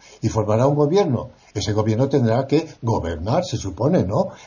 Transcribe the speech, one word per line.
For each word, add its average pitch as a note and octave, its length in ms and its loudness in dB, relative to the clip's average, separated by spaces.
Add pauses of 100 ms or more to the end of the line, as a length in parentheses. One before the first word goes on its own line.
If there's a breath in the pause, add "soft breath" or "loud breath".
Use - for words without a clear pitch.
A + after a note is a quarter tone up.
(220 soft breath)
Y A2+ 80 0
formará G#2+ 360 2
un D3 80 4
gobierno. D3 560 2 (240 soft breath)
Ese G2 180 -4
gobierno A2 380 2
tendrá B2+ 380 2
que D#3 200 0 (140)
gobernar, G#2+ 640 -2
se - 120 -6
supone, A2+ 460 0
¿no? A2+ 260 -2 (180 loud breath)